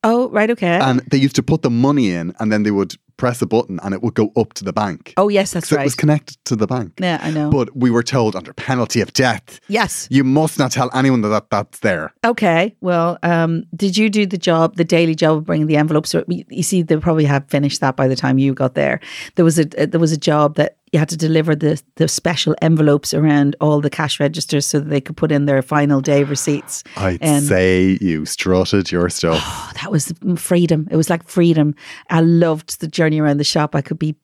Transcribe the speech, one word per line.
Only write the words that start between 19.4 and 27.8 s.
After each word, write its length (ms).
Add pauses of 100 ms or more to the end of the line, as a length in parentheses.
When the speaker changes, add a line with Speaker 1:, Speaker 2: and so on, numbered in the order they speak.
Speaker 1:
was 160
a, 60
there 340
was 140
a 40
job 380
that 220 (140)
you 60
had 120
to 80
deliver 380
the, 240 (180)
the 100
special 560
envelopes 500
around 480
all 180
the 120
cash 280
registers 460
so 140
that 100
they 100
could 160
put 160
in 140
their 160
final 400
day 220
receipts. 600 (140)
Speaker 2:
I'd 240
Speaker 1:
And 240
Speaker 2:
say 560